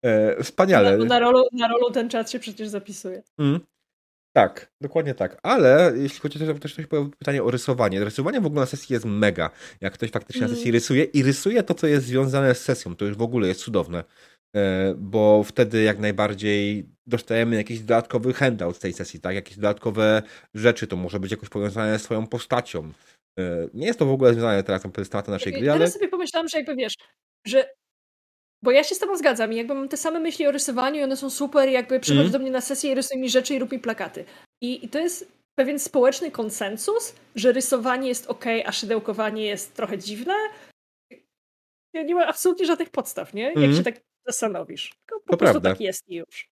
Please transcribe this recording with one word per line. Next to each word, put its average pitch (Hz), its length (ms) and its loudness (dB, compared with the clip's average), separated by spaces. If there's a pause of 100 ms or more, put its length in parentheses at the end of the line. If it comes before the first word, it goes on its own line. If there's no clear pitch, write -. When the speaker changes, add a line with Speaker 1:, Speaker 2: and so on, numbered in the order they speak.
Speaker 1:
E, 107 400 2
wspaniale. 156 540 6
Speaker 2:
Na, 226 60 4
na 240 140 4
rolu, 247 240 6 (100)
na 233 160 -2
rolu 240 220 2
ten 233 180 -2
czat 226 220 -4
się 254 80 -8
przecież 214 300 -10
zapisuje. 202 540 -12 (160)
Speaker 1:
Mm. 151 220 2 (760)
Tak, - 440 2
dokładnie 143 340 -2
tak. - 280 -4
Ale 165 540 6
jeśli 139 240 -4
chodzi 147 180 -8
o - 20 -6
to, 156 60 -2
że 156 80 -2
ktoś, 147 180 -12
ktoś 156 140 -12
pojawił 143 240 -2
pytanie 139 320 -4
o 110 80 2
rysowanie. 117 540 0
Rysowanie 151 360 -2
w 185 60 0
ogóle 147 140 0
na 131 60 2
sesji - 260 -8
jest 117 120 -2
mega. 101 460 0 (300)
Jak 95 140 -6
ktoś 113 160 -6
faktycznie - 300 -6
na 120 40 0
Speaker 2:
Mhm. 120 120 -4
Speaker 1:
sesji 120 160 -2
rysuje 127 320 2
i 143 180 2
rysuje 196 400 2
to, 185 120 -2
co - 120 -2
jest 143 200 2
związane 131 480 2
z - 80 -8
sesją, 104 340 -4
to - 80 -4
już 101 120 -4
w 113 60 -2
ogóle 117 260 0
jest 92 120 -2
cudowne. 87 440 -2 (520)
E, 95 420 0
bo 107 460 6
wtedy 110 380 0
jak 104 160 2
najbardziej 104 920 -2 (180)
dostajemy 117 500 -2
jakiś 110 240 -6
dodatkowy 117 520 0
handout 101 440 0
z - 20 -20
tej 92 140 -6
sesji, 85 280 -12
tak? 92 140 -6
Jakieś 98 220 -10
dodatkowe 104 680 2 (320)
rzeczy, 110 320 2
to 95 100 -6
może 90 240 -6
być 95 100 -6
jakoś - 180 -8
powiązane 107 500 -2
z 107 40 -6
twoją 110 240 -4
postacią. 113 680 -6 (460)
E, 87 360 -4
nie 127 120 -6
jest 233 120 -2
to 156 80 4
w 135 40 2
ogóle 131 220 6
związane 113 300 2
teraz 95 200 -2
z 95 260 -8
tematem 101 260 -6
naszej 95 180 -6
Speaker 2:
Jakby 92 140 -6
Speaker 1:
gry, 147 60 4
Speaker 2:
teraz 156 80 4
Speaker 1:
ale 175 100 6
Speaker 2:
sobie 392 180 -4
pomyślałam, 339 400 -4
że 320 100 -2
jakby 294 180 -6
wiesz, 247 180 -4 (520)
że, 254 240 2 (960)
bo 240 60 4
ja 277 140 6
się 370 100 -4
z 370 40 -8
tobą 403 180 -2
zgadzam 233 360 0
i 226 40 -4
jakby 233 180 -4
mam 269 140 -6
te 294 80 -4
same 330 240 -2
myśli 320 260 -2
o 285 60 4
rysowaniu 277 480 -2
i - 40 0
one 262 120 -2
są 269 140 -8
super 277 380 2
i 269 40 2
jakby 254 280 0
przychodzi 143 260 4
Speaker 1:
Mhm. 190 60 0
Speaker 2:
do 277 60 0
mnie 262 120 -4
na 254 100 -2
sesję 277 320 -4
i - 20 0
rysuje 262 260 -4
mi 262 100 -2
rzeczy 254 240 0
i 269 40 -2
robi 254 200 -6
plakaty. 226 460 -8 (380)
I, 247 220 -8
i 233 40 -12
to 285 100 -4
jest 339 340 -6 (260)
pewien 277 200 0
społeczny 269 520 0
konsensus, 226 840 -6 (200)
że 233 180 4
rysowanie 254 560 -2
jest 247 180 -6
okej, 226 400 -4
a 208 60 -6
szydełkowanie 214 760 -4
jest - 280 -8
trochę 208 240 -6
dziwne. 214 360 -6 (1600)
Ja 320 80 -6
nie 311 120 -2
mam 349 140 2
absolutnie 359 380 0
żadnych 330 240 -2
podstaw, - 440 -8
nie? 208 80 -6
Jak 285 140 -4
Speaker 1:
Mhm. 143 200 4
Speaker 2:
się 175 60 2
tak 233 180 -4 (260)
zastanowisz. 196 680 -6 (120)
Tylko 440 180 -10
po - 80 0
Speaker 1:
To 175 40 2
Speaker 2:
prostu 170 240 4
Speaker 1:
prawda. 185 100 2
Speaker 2:
tak 196 100 -4
jest 190 280 -8
i 185 60 -14
już. - 420 -16